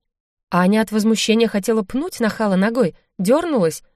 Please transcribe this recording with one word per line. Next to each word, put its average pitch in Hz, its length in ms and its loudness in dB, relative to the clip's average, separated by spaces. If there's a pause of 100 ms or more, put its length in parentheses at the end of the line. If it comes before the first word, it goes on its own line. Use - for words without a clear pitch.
(480)
Аня 190 340 2
от 214 100 -4
возмущения 220 560 2
хотела 220 340 -2
пнуть 285 380 -8
нахала 214 340 -2
ногой, 208 400 0 (240)
дёрнулась, 240 640 0 (140)